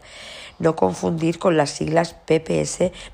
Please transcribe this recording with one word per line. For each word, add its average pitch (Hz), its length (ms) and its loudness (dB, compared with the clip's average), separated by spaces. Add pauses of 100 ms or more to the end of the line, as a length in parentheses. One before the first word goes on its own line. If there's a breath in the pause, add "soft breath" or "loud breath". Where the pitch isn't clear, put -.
(600 loud breath)
No 160 160 2
confundir 170 640 0
con 175 160 4
las 143 140 2
siglas 165 440 0
P - 240 0
P 160 220 -2
S 180 320 -2 (220 loud breath)